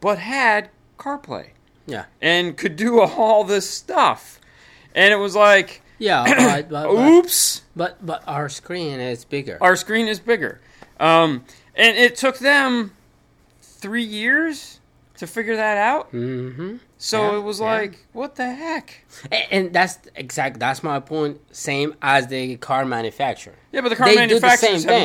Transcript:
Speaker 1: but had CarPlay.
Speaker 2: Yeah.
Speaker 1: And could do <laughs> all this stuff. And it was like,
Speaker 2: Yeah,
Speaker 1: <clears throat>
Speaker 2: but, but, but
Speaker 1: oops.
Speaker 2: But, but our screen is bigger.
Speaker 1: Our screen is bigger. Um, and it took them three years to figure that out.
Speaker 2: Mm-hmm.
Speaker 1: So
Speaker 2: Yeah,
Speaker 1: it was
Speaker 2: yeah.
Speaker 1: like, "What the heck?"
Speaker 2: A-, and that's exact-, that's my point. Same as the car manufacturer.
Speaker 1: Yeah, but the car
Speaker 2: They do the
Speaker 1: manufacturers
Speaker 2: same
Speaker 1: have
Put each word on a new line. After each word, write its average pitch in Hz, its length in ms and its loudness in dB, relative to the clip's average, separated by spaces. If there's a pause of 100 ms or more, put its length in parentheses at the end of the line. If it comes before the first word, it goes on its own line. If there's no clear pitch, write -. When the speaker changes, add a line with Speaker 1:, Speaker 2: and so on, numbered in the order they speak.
Speaker 1:
but 196 180 -2
had 220 520 -2 (280)
CarPlay. 277 500 -12 (380)
Speaker 2:
Yeah. 110 180 -10 (160)
Speaker 1:
And 175 360 0
could 160 200 -6
do 233 240 2
<laughs> - 0 -
all 214 420 2
this 196 260 -2
stuff. - 680 -2 (560)
And 196 180 6
it 208 40 4
was 196 180 -4
like, 202 480 4 (160)
Speaker 2:
Yeah, 180 260 0
Speaker 1:
<clears throat> 247 380 2
Speaker 2:
but, 165 60 -12
but, 151 260 -6
but 247 160 4
Speaker 1:
oops. - 520 4 (120)
Speaker 2:
But, 170 320 -8
but 160 220 -8
our 147 200 -8
screen 156 520 -10
is 123 240 -8
bigger. 117 360 -10
Speaker 1:
Our 185 140 4
screen 220 320 -2
is 214 140 -6
bigger. 190 400 -4 (400)
Um, 160 440 4 (300)
and 220 220 4
it 240 180 4
took 262 240 -2
them 254 540 0 (680)
three 226 440 -8
years 262 720 -4 (380)
to 175 100 -12
figure 220 300 -4
that 214 200 -2
out. 240 360 -2
Speaker 2:
Mm-hmm. 127 640 -8 (220)
Speaker 1:
So 214 340 -2
Speaker 2:
Yeah, 208 60 -4
Speaker 1:
it - 20 -4
was 208 180 -10
Speaker 2:
yeah. 220 80 -4
Speaker 1:
like, 214 460 -4
"What 277 240 -12
the 247 180 -6
heck?" 311 500 -12 (280)
Speaker 2:
A-, - 200 -4
and 190 200 -2
that's 180 260 0 (160)
exact-, 135 460 -8
that's 131 240 -4
my 143 160 -4
point. 147 400 -6 (100)
Same 147 500 -6
as 135 280 2
the 127 300 -8
car 135 260 -2
manufacturer. 120 720 -6 (180)
Speaker 1:
Yeah, 269 80 -4
but 247 80 2
the 226 80 2
car 247 100 4
Speaker 2:
They 214 60 8
do 214 60 8
the 233 220 4
Speaker 1:
manufacturers 233 420 4
Speaker 2:
same 165 100 -2
Speaker 1:
have 233 120 6